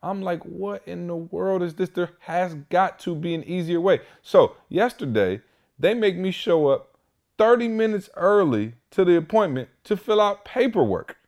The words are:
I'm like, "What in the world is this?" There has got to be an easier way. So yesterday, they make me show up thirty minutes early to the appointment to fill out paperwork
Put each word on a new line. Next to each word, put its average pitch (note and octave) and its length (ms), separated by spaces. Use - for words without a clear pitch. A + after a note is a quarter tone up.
I'm F#3+ 200
like, F3 240
"What F#3+ 400
in F3 220
the E3+ 100
world F3+ 440
is E3+ 140
this?" F3+ 140
There F3 300
has F3 340
got F3+ 300
to F3 140
be E3 220
an D#3+ 80
easier E3+ 380
way. F3 180
So - 340
yesterday, A2 720
they F3 160
make G#3+ 220
me F#3 160
show D#3+ 360
up - 300
thirty A#3 300
minutes A3 480
early D#3+ 600
to F#3+ 120
the F3 140
appointment D#3+ 500
to G#3 140
fill G#3+ 240
out G3+ 240
paperwork G3 720